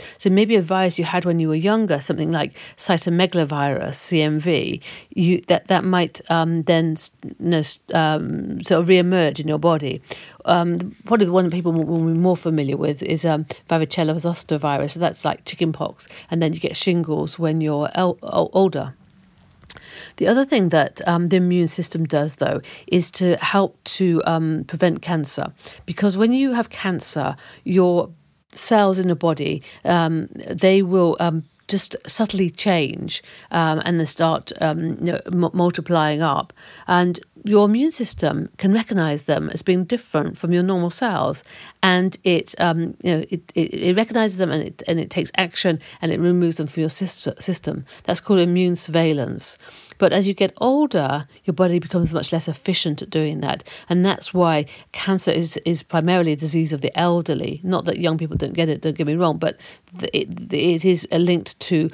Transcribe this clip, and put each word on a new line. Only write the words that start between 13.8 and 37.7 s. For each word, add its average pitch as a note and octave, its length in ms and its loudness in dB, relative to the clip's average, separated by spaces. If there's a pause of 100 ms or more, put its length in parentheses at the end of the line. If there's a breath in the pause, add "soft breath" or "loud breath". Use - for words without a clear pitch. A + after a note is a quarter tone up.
zoster E3 380 -4
virus. D3 380 -2
So E3+ 40 -10
that's - 240 -2
like - 220 -4
chickenpox, - 640 -6 (200 loud breath)
and E3+ 140 0
then D#3 80 0
you E3 80 -6
get - 160 -4
shingles D#3+ 640 -2
when D#3+ 220 0
you're D3+ 320 -2
el-, F3+ 300 0
o-, - 280 0
older. F3+ 420 2 (1200 loud breath)
The - 100 0
other A#3+ 160 4
thing A#3 260 2
that, D#3 380 2
um, F3 220 2
the F#3+ 80 4
immune F3+ 320 2
system E3 340 -4
does, D3+ 320 -2
though, C#3+ 240 -2 (280 loud breath)
is F3 240 2
to F3 260 0
help - 480 0
to, E3+ 400 2
um, D#3+ 420 0
prevent E3 340 0
cancer. D#3 520 -4 (320 loud breath)
Because F#3+ 320 -2
when A3+ 160 4
you C4 180 2
have A#3 180 -2
cancer, D#3 640 -4 (300 loud breath)
your F3+ 460 2 (440)
cells G3 460 4
in F3+ 80 0
the F3 80 2
body, D#3 480 -2 (220 loud breath)
um, D#3+ 500 2
they F#3+ 460 2
will, F3+ 400 2
um, E3 240 0 (240)
just - 260 -4 (100)
subtly G3 440 0
change, - 760 -2 (280 loud breath)
um, D#3+ 340 0
and E3+ 140 0
they D#3+ 60 0
start, - 540 -2
um, D#3+ 400 -2
you E3+ 140 -2
know, - 80 -4 (100)
mu-, F3 220 2
multiplying E3 680 0
up. D3+ 300 -2 (360 loud breath)
And F3+ 320 2 (260)
your G#3 200 6
immune A#3+ 260 2